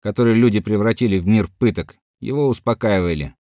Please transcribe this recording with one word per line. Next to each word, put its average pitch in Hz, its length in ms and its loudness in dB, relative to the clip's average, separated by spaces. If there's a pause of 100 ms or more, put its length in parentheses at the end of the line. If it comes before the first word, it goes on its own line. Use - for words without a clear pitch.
который 113 340 0
люди 113 240 4
превратили 104 640 0
в 87 80 -4
мир 107 200 2 (120)
пыток, 107 380 -2 (200)
его 139 300 -2
успокаивали 92 960 -2